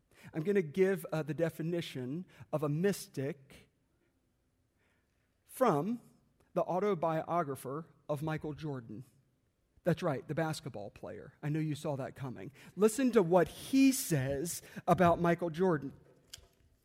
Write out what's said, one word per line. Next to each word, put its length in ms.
I'm 80
gonna 180
give, 520
uh, 100
the 100
definition 960
of 120
a 40
mystic 1000
from 540
the 80
autobiographer 1200
of 120
Michael 320
Jordan. 520
That's 160
right, 280
the 80
basketball 540
player. 420
I 60
knew 100
you 160
saw 220
that 180
coming. 380
Listen 340
to 100
what 280
he 420
says 720
about 340
Michael 300
Jordan. 420